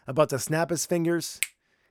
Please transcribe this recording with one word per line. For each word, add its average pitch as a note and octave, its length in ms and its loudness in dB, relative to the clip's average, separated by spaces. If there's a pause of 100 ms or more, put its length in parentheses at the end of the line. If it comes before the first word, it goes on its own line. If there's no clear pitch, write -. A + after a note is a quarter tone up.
about C#3 220 4
to - 100 -2
snap D#3+ 300 0
his E3 160 -2
fingers E3+ 540 -2 (520)